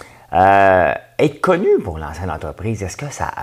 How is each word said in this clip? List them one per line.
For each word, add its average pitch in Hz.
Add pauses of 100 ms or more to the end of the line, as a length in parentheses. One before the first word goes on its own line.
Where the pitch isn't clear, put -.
(340)
Euh, 92 (240)
être 147
connu 214
pour 80
lancer 78
une 92
entreprise, 90
est-ce 85
que 147
ça -